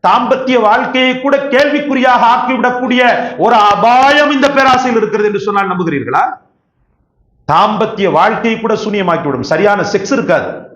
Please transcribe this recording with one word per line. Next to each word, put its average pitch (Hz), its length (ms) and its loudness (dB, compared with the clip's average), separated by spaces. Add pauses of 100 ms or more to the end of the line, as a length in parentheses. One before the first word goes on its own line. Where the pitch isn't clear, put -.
தாம்பத்திய 247 600 0
வாழ்க்கையை 254 600 0
கூட 277 160 0
கேள்விக்குறியாக 269 880 0
ஆக்கிவிடக்கூடிய 247 760 0 (360)
ஒரு 220 180 2
அபாயம் 247 760 4
இந்த 285 180 2
பேராசையில் 254 500 2
இருக்கிறது 208 280 -2
என்று 202 120 -2
சொன்னால் 196 320 -2
நம்புகிறீர்களா? 156 520 -2 (1200)
தாம்பத்திய 196 640 0
வாழ்க்கையை 220 480 0
கூட 220 140 -2
சூனியமாக்கிவிடும். 170 800 -4
சரியான 190 400 0
செக்ஸ் 208 260 -2
இருக்காது 175 320 -2 (260)